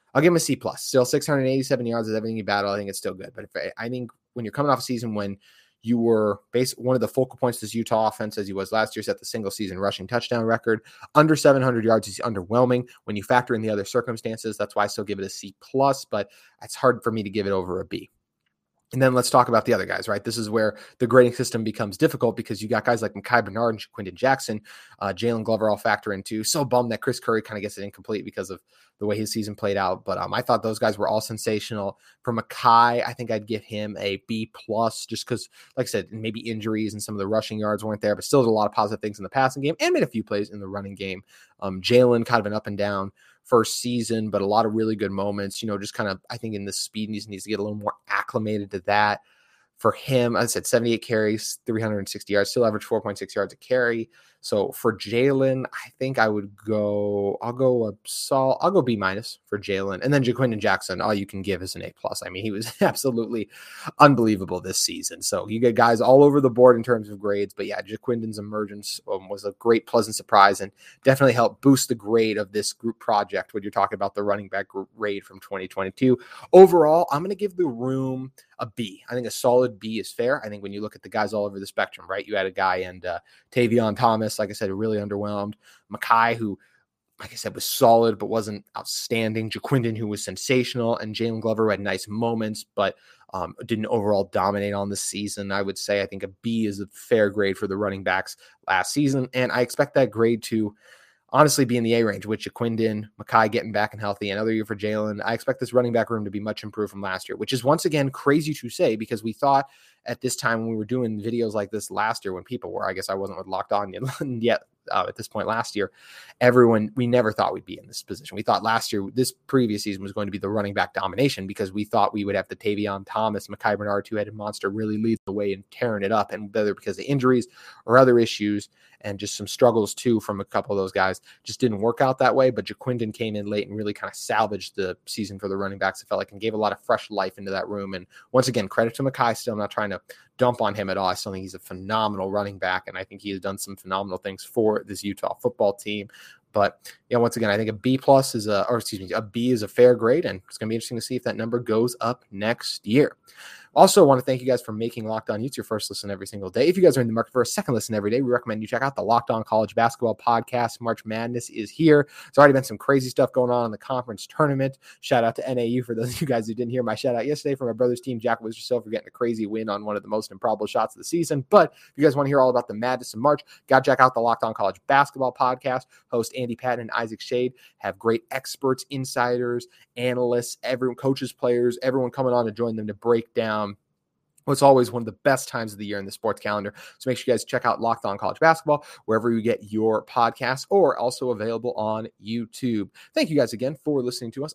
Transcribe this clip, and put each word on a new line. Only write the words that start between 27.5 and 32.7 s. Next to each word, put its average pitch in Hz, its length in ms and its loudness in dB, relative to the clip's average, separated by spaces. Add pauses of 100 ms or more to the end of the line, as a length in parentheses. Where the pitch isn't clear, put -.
gets 101 160 -10
it 98 60 -10
incomplete 101 380 -8
because 95 280 -10
of 90 120 -14 (360)
the 104 80 -6
way 104 100 0
his 107 160 -4
season 107 220 -4
played 101 240 -2
out. 95 260 -2
But, 92 140 -4
um, 92 160 -6
I 123 80 0
thought 117 200 2
those 110 160 -4
guys 107 200 0
were 101 100 -2
all 107 140 0
sensational. 107 760 -6 (220)
For 120 140 -4
Mekhi, 117 680 4